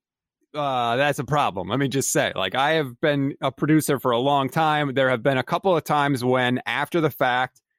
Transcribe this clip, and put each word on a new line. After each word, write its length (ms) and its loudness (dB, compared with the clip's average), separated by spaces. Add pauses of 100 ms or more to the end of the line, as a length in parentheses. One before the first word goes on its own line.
(540)
uh, 420 0
that's 220 2
a 60 -4
problem. 440 0
Let 100 0
me 100 0
just 220 -2
say, 240 0
like, 200 -4
I 180 0
have 280 -2
been 400 0
a 120 -2
producer 480 2
for 100 0
a 80 2
long 300 2
time. 460 0
There 160 2
have 120 -2
been 160 2
a 60 -2
couple 320 0
of 80 -2
times 400 0
when, 420 2
after 340 -2
the 100 2
fact, 500 -2 (180)